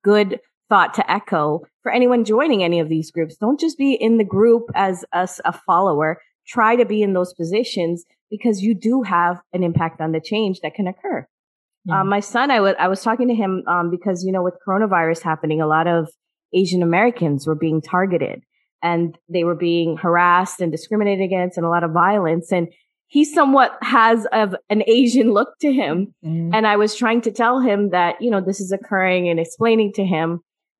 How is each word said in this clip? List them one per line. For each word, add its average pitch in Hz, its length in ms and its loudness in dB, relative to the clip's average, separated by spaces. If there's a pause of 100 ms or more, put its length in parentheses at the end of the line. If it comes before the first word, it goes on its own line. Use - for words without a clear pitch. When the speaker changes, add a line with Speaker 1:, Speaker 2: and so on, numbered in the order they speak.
Speaker 1:
good 202 340 2 (300)
thought 220 260 4
to - 160 -2
echo 151 500 -2 (220)
for 240 100 -6
anyone 240 320 4
joining 220 400 2
any 170 160 2
of 156 80 -2
these 160 220 -4
groups. 160 260 -6
Don't 247 240 -2
just 320 160 -2
be 277 160 0
in 226 240 2
the 220 80 4
group 226 400 4 (100)
as 190 380 -2
a, 170 60 -2
s-, 185 260 -4
a 175 80 -2
follower. 165 680 0 (280)
Try 233 300 2
to 240 100 2
be 208 160 0
in 202 100 0
those 180 220 -2
positions 175 720 -4 (240)
because 214 320 -2
you 220 120 2
do 240 280 0
have 175 400 0 (100)
an 180 100 -2
impact 170 380 -2
on 160 120 -2
the 160 80 -2
change 202 420 -4
that 156 120 -8
can 202 120 -4
occur. 262 400 -8 (580)
Speaker 2:
Yeah. 190 160 -2
Speaker 1:
Um, 190 80 0
my 202 120 0
son, 262 300 -2
I 233 100 2
wa-, 196 180 2
I 180 100 2
was 190 140 -4
talking 233 260 0
to 240 60 0
him, 190 340 -2
um, 175 220 0
because, 180 340 -4
you 190 80 -2
know, 185 100 0
with 175 120 -2 (120)
coronavirus 185 540 0
happening, 156 400 -2
a 156 60 0
lot 156 200 2
of 170 220 0 (460)
Asian 180 280 0
Americans 170 640 0
were 160 80 -2
being 156 280 -2
targeted 180 600 -2 (400)
and 170 360 -2 (100)
they 170 160 -2
were 175 100 -2
being 170 440 -2
harassed 175 640 2
and 170 120 -2
discriminated 202 520 -2
against 180 340 -4
and 170 80 -2
a - 20 -2
lot 170 160 0
of 165 80 -2
violence. 175 580 0
And 175 180 -2 (400)
he 294 160 2
somewhat 277 580 2
has 226 500 2
of 190 220 0 (160)
an 208 160 2
Asian 240 460 4
look 208 180 0 (100)
to 294 120 0
him. 190 420 -2 (100)
Speaker 2:
Mm. 165 300 -4
Speaker 1:
And 220 120 2
I 208 100 4
was 214 200 0
trying 233 260 0
to 226 80 -4
tell 240 300 0
him 208 300 0
that, 175 300 0
you 240 100 -2
know, 196 100 0
this 190 200 -4
is 185 120 -8
occurring 185 560 0
and 165 100 0
explaining 220 560 0
to 196 100 -2
him 170 360 -2 (400)